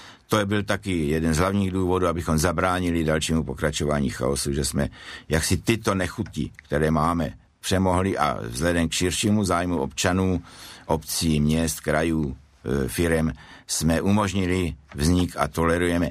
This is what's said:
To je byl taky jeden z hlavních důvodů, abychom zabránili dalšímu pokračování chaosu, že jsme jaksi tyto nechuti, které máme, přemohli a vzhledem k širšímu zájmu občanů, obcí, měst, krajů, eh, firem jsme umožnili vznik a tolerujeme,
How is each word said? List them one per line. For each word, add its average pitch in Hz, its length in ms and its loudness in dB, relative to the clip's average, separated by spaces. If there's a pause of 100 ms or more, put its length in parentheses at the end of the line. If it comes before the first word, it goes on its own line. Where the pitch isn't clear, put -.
(280)
To 110 120 4
je 104 60 2
byl 101 180 0
taky 95 440 -2
jeden 80 260 2
z 76 40 2
hlavních 95 340 2
důvodů, 90 360 2
abychom 82 300 0
zabránili 87 640 0
dalšímu 78 400 0
pokračování 73 680 -2
chaosu, 69 440 -2
že 71 120 0
jsme 71 240 -2 (400)
jaksi 82 280 2
tyto 110 380 0
nechuti, 90 600 -4
které 76 360 0
máme, 80 420 0 (280)
přemohli 92 560 2
a 67 240 0
vzhledem 78 480 0
k - 40 -6
širšímu 104 500 2
zájmu 90 340 0
občanů, 90 640 0 (440)
obcí, 80 540 0
měst, 78 400 2
krajů, 78 560 0 (300)
eh, 65 220 0
firem 80 460 0 (340)
jsme 80 340 0
umožnili 92 720 0 (220)
vznik 85 420 2
a 71 100 0
tolerujeme, 85 640 0